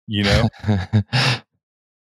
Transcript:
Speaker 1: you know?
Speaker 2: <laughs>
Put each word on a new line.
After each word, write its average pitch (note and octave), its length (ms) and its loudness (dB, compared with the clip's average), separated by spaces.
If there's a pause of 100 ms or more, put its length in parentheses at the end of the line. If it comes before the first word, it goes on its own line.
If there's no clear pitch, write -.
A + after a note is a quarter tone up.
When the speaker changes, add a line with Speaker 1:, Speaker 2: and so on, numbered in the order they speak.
Speaker 1:
you G#2 180 -2
know? G2+ 240 2 (180)
Speaker 2:
<laughs> G#2 360 0 (1120)